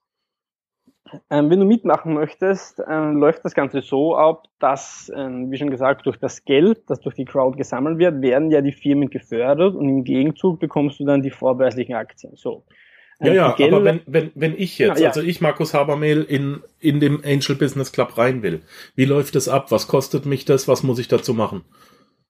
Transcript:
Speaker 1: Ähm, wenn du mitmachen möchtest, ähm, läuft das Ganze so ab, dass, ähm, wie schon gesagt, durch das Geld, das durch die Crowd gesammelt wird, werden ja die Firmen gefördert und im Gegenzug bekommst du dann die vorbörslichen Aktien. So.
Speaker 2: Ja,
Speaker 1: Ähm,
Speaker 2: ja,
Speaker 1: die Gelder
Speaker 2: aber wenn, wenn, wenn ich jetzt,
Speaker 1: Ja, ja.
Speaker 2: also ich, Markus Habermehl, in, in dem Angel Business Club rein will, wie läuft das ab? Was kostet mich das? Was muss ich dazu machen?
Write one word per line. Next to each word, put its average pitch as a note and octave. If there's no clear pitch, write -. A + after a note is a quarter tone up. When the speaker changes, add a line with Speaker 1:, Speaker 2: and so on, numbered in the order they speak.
Speaker 1:
Ähm, D3
wenn F3+
du G3
mitmachen G#3+
möchtest, F#3
ähm, G#2
läuft D3+
das F3
Ganze C#3
so C#3+
ab, D#3
dass, -
ähm, B2+
wie C3+
schon C#3+
gesagt, C3
durch B2+
das -
Geld, D#3+
das C#3+
durch -
die C3
Crowd C3
gesammelt C#3
wird, D#3+
werden C3+
ja D3+
die C#3
Firmen C#3+
gefördert C#3
und C#3+
im C3+
Gegenzug D3
bekommst D3
du C#3+
dann C#3
die C3
vorbörslichen B2
Aktien. -
So. -
Speaker 2:
Ja, C#3+
Speaker 1:
Ähm, D#3+
Speaker 2:
ja, E3+
Speaker 1:
die -
Gelder E3+
Speaker 2:
aber G3+
wenn, D#3+
wenn, D3+
wenn D#3
ich F#3+
jetzt, C#3+
Speaker 1:
Ja, D#3+
ja. D#3
Speaker 2:
also D3
ich, E3+
Markus D3+
Habermehl, D3+
in, C#3+
in D3
dem D3
Angel C#3
Business C#3
Club -
rein B2
will, E2+
wie B2+
läuft C#3
das C3
ab? C3+
Was -
kostet C3+
mich C#3
das? C#3
Was B2+
muss B2+
ich A#2
dazu B2
machen? G#2